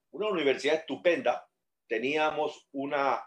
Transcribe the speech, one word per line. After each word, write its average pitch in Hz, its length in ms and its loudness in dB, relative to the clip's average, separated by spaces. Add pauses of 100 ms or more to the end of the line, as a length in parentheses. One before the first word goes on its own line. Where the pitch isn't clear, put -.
(100)
Una 190 180 -4
universidad 151 480 2
estupenda, 135 720 0 (380)
teníamos 147 880 -2
una, 139 540 0